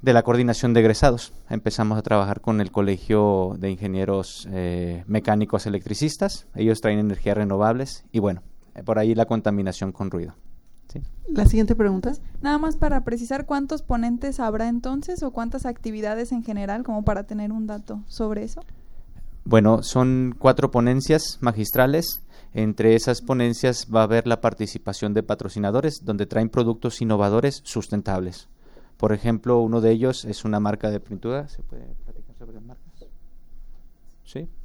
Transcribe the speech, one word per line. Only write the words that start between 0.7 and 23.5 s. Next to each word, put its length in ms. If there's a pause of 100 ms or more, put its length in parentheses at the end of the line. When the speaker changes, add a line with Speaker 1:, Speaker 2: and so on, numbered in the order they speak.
Speaker 1:
de 80
egresados. 500 (180)
Empezamos 480
a 40
trabajar 400
con 180
el 120
Colegio 880
de 140
Ingenieros, 800
eh, 560
Mecánicos 580
Electricistas. 920
Ellos 260
traen 180
energías 380
renovables 760
y, 80
bueno, 220 (340)
eh, 80
por 160
ahí 160
la 120
contaminación 680
con 180
ruido. 220 (580)
Sí. 80 (300)
Speaker 2:
La 160
siguiente 300
pregunta. 360 (300)
Speaker 3:
Nada 160
más 180
para 300
precisar, 400
¿cuántos 360
ponentes 600
habrá 260
entonces 560
o 80
cuántas 340
actividades 680
en 100
general, 400
como 220
para 180
tener 300
un 140
dato 400
sobre 360
eso? 180 (840)
Speaker 1:
Bueno, 380
son 540
cuatro 340
ponencias 680
magistrales. 840 (320)
Entre 380
esas 280
ponencias 720